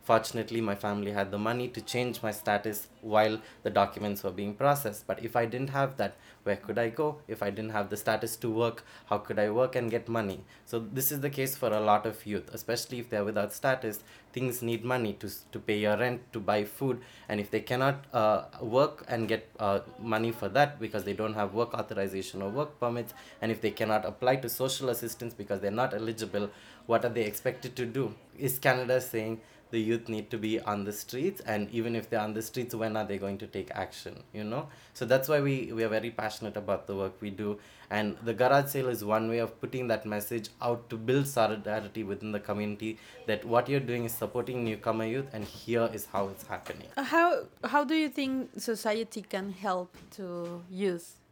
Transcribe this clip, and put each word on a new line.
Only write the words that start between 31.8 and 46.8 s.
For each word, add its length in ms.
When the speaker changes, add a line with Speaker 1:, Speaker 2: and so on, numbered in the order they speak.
Speaker 1:
if 140
they're 100
on 140
the 80
streets, 320
when 200
are 120
they 100
going 220
to 80
take 240
action, 520
you 100
know? 240
So 140
that's 240
why 100
we, 320
we 100
are 60
very 220
passionate 480
about 280
the 80
work 280
we 80
do. 280
And 340
the 120
garage 340
sale 200
is 140
one 280
way 80
of 240
putting 260
that 160
message 460
out 300
to 80
build 280
solidarity 760
within 300
the 80
community, 580
that 200
what 200
you're 140
doing 240
is 80
supporting 500
newcomer 440
youth, 260
and 120
here 500
is 100
how 240
it's 180
happening. 420